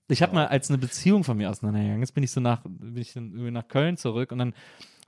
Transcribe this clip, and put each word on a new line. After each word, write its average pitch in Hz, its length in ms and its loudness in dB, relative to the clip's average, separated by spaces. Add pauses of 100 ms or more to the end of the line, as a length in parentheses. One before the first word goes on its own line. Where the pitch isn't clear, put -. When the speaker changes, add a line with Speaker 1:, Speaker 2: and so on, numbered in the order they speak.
Speaker 1:
Ich 135 120 2
hab 175 100 4
Speaker 2:
Ja. 185 40 -2
Speaker 1:
mal, 151 120 4
als 139 220 0
eine 143 80 4
Beziehung 180 460 4
von 123 140 0
mir 104 120 0
auseinandergegangen 104 540 0
ist, 127 100 -4
bin 143 100 0
ich 127 80 -2
so 131 100 -2
nach, 120 240 2
bin 107 320 -12
ich 120 160 -10
dann 117 180 -10
irgendwie 117 200 -8
nach 120 160 -8
Köln 160 300 2
zurück 120 340 -2
und 123 80 -4
dann 123 140 0 (540)